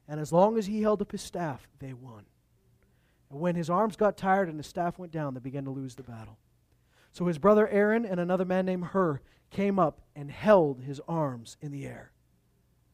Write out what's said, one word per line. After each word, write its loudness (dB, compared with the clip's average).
And -8
as -6
long 6
as -2
he -2
held 2
up -8
his -8
staff, -8
they -12
won. -18
And -12
when 0
his -2
arms 2
got 2
tired 2
and -8
his -10
staff -4
went -14
down, -6
they -10
began -8
to -8
lose -10
the -16
battle. -18
So -4
his -2
brother 6
Aaron 2
and -2
another 0
man 0
named -2
Hur 0
came 0
up 0
and -12
held 4
his -10
arms -4
in -10
the -10
air. -16